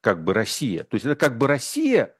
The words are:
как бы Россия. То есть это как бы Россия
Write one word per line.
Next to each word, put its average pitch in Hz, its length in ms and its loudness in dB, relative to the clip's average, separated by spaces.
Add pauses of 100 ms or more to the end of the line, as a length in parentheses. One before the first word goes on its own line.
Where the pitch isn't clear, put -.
как 90 240 0
бы 92 80 2
Россия. 110 500 -2
То - 120 -6
есть 107 100 -4
это 143 100 0
как 143 220 0
бы 135 100 2
Россия 190 720 0